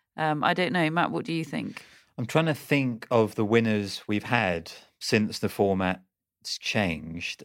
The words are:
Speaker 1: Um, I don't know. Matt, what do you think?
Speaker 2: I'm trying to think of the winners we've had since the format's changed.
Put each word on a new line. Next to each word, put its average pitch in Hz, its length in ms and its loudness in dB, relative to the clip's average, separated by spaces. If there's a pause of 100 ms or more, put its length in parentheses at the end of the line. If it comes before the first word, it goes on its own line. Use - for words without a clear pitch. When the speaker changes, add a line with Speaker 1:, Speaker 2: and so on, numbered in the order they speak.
(160)
Speaker 1:
Um, 156 260 -2
I 175 120 4
don't 175 180 0
know. 170 160 2
Matt, 165 220 0
what 165 160 -4
do 165 60 -4
you 165 120 -2
think? - 400 -10 (320)
Speaker 2:
I'm 113 100 -4
trying 160 200 2
to 151 80 2
think 131 560 -2
of 110 240 4
the 110 100 0
winners 107 640 2
we've 104 160 0
had 98 480 0 (300)
since - 400 0
the 104 80 0
format's 95 500 0 (640)
changed. 82 840 -4